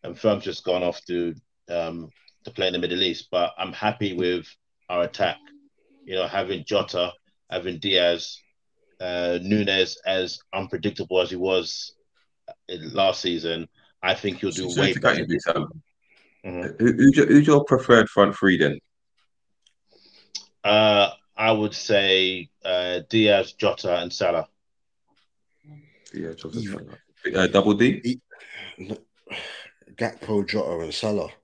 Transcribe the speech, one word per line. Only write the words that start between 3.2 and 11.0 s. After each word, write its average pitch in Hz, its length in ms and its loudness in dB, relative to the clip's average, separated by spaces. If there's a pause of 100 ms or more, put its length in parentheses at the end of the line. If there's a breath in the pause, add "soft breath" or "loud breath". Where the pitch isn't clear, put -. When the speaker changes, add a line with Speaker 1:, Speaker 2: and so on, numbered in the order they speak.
Speaker 1:
but 87 260 0
I'm 92 160 -8
happy 107 400 -4
with 87 340 -2 (420)
our 87 140 -2
attack. 87 340 -4 (680)
You 95 120 -10
know, 90 120 -2
having 92 380 -4
Jota, 90 480 -2 (360)
having 90 280 -8
Diaz, 87 640 0 (600)
uh, 87 420 -4
Nunez, 98 640 0
as 92 340 -2 (140)
unpredictable 92 680 -2